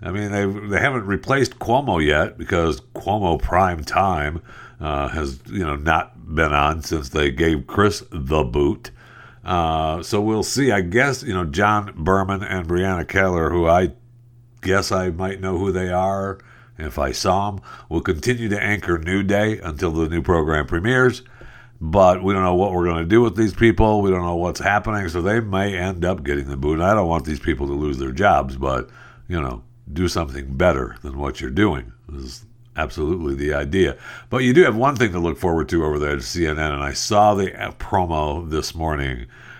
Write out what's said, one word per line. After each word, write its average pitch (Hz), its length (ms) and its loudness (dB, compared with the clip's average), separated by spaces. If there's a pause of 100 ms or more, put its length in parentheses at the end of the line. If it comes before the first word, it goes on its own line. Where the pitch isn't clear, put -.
I 87 100 -8
mean, 101 180 -4
they, 101 160 0
they 101 340 -2
haven't 127 260 0
replaced 127 520 0
Cuomo 113 480 0
yet 76 320 2
because 82 440 0 (120)
Cuomo 95 480 -2
Prime 87 420 0
Time, 82 580 0 (380)
uh, 71 280 -4
has, 69 400 -6
you 92 180 -4
know, 71 120 -4
not 80 580 -2
been 78 180 2
on 73 300 2
since 73 260 -6
they 73 220 0
gave 78 340 0
Chris 101 460 0
the 76 320 -2
boot. 71 480 -2 (520)
Uh, 80 600 -2
so 104 180 -2
we'll 107 220 0
see. 127 280 0
I 101 100 2
guess, 127 420 0
you 120 100 -4
know, 90 120 -2
John 104 500 0
Berman 95 480 0
and 92 240 -4
Brianna 87 400 0
Keller, 92 420 2
who 85 180 2
I 85 260 4 (680)
guess 95 300 0
I 92 180 0
might 95 320 -6
know 92 160 -2
who 95 140 0
they 92 180 -2
are 98 500 -2 (380)
if 76 220 -6
I 67 120 0
saw 98 360 0
'em, 101 120 -6 (300)
will 82 120 0
continue 113 480 -2
to 101 120 -2
anchor 92 380 0
New 92 240 0
Day 104 360 2
until 82 320 -2
the 80 180 0
new 82 120 0
program 78 460 2
premieres. 120 560 2 (580)
But 92 420 6
we 95 100 2
don't 95 100 2
know 90 120 4
what 95 160 2
we're 87 140 0
gonna 82 200 0
do 107 160 6
with 110 140 2
these 107 180 2
people. 107 500 4
We 98 80 2
don't 90 140 0
know 87 100 0
what's 85 240 -2
happening, 101 500 0
so 85 120 -2
they 104 180 2
may 98 360 -2
end 90 300 -2
up 87 180 -2
getting 69 260 -4
the 69 80 -6
boot. 76 220 0
I 92 140 4
don't 101 140 2
want 82 180 0
these 78 140 -4
people 69 260 -2
to 69 80 -4
lose 71 240 -2
their 65 140 -6
jobs, 69 460 2
but, 65 320 -2 (380)
you 85 140 -4
know, 64 220 -6 (280)
do 85 160 0
something 69 480 -4
better 69 460 2
than 67 160 -10
what 69 240 -6
you're 64 80 -6
doing. 69 420 0 (180)
This 69 140 -12
is - 220 -16 (300)
absolutely 78 600 -2
the 73 200 -2
idea. 73 400 0 (340)
But 131 140 0
you 127 100 4
do 175 100 8
have 120 120 4
one 135 200 2
thing 113 180 2
to 90 60 -2
look 82 180 0
forward 82 320 0
to 82 140 2
over 76 140 0
there 73 180 0
at 67 80 -4
C 87 220 -2
N 76 140 -2
N, 78 120 -2
and 71 120 -4
I 71 100 -4
saw 104 400 4
the, 95 260 -2
uh, - 140 -8
promo 82 720 -2
this 76 280 -4
morning, 69 500 -4 (340)